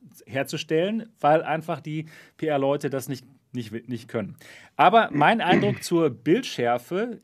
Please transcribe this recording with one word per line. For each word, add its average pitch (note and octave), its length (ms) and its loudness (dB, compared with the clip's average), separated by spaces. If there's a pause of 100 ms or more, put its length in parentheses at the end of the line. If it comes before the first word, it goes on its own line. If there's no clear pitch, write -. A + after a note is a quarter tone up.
(240)
herzustellen, D#3+ 880 -4 (100)
weil D3+ 220 4
einfach D#3+ 380 -6
die D#3 260 -10 (320)
P-R-Leute C#3+ 520 0
das C3 180 -6
nicht, C3 180 -8 (260)
nicht, A2 360 -10
nicht B2 200 -10
können. G#2+ 280 -8 (400)
Aber G3 360 6
mein E3 280 4
Eindruck F#3 420 0
<clears throat> - 0 -
zur E3 280 0
Bildschärfe, D#3 1120 -2